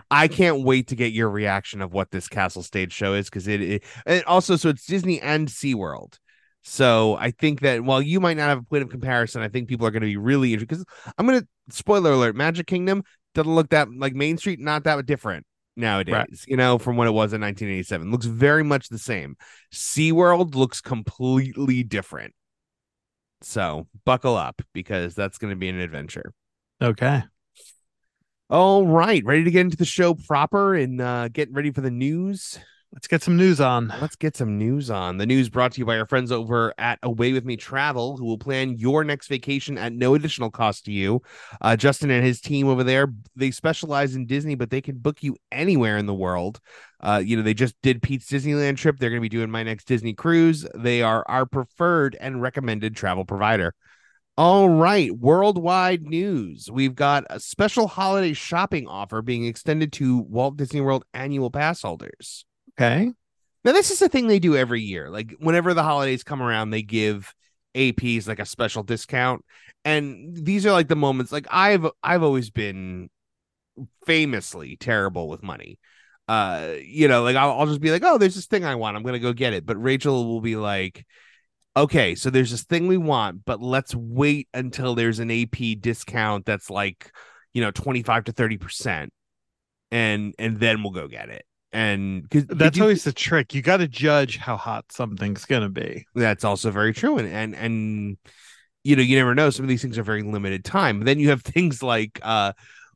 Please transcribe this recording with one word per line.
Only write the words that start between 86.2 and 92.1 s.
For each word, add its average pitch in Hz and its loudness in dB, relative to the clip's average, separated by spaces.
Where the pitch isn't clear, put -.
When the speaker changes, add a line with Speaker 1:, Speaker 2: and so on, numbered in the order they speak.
Speaker 1:
that's, 104 -4
like, 98 -6
you 120 -2
know, 107 0
twenty-five 120 -2
to 117 -8
thirty 110 -2
percent, 90 -8
and, 104 -2
and 113 -4
then 110 2
we'll 101 0
go 85 -6
get 57 -14
it." 57 -16
And 98 -2